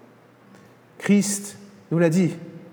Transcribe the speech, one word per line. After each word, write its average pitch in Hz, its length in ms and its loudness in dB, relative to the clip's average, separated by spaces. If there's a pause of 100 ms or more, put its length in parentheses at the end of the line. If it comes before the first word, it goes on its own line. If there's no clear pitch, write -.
(1000)
Christ - 600 0 (320)
nous 160 80 0
l'a 170 120 4
dit, « 170 240 0 (380)